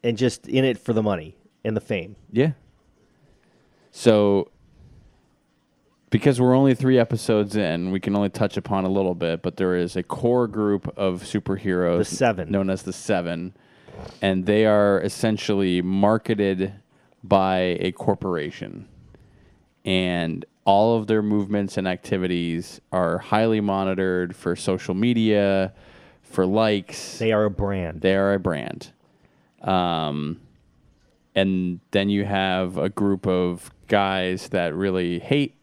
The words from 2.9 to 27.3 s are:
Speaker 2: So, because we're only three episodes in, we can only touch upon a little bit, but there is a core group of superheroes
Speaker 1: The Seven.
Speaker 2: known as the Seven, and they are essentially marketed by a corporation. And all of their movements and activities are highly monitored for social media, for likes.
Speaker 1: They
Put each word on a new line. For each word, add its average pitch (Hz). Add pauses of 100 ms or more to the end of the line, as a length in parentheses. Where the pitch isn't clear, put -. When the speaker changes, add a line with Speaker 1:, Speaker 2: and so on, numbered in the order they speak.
Speaker 2:
So, 104 (1600)
because 123
we're 127
only 135
three 131
episodes 107
in, 87
we 95
can 98
only 101
touch -
upon 95
a 95
little 95
bit, 82
but 90
there 90
is 90
a 90
core 120
group 104 (100)
of 92
superheroes 90
Speaker 1:
The 85
Seven. 98
Speaker 2:
known 95
as 95
the 95
Seven, 87 (680)
and 95
they 104
are 101
essentially 98
marketed 98 (500)
by 92
a 92
corporation. 80 (960)
And 90 (200)
all 107
of 107
their 110
movements 104
and 95
activities 87 (100)
are 90
highly 110
monitored 95
for 85
social 92
media, 104 (500)
for -
likes. 104
Speaker 1:
They 113